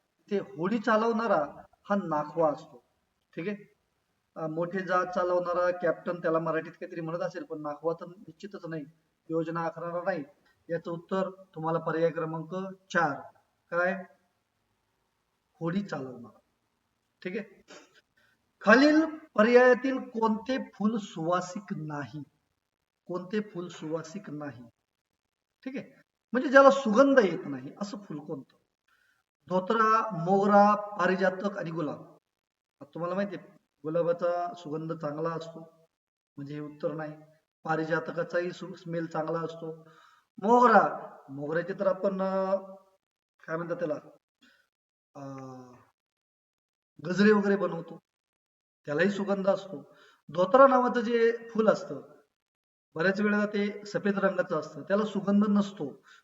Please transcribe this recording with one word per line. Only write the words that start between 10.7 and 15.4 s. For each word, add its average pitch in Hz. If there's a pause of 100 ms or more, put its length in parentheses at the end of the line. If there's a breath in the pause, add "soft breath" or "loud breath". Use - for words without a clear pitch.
उत्तर 185 (260)
तुम्हाला 160
पर्याय 165
क्रमांक 160 (380)
चार, 151 (520)
काय? 185 (1600)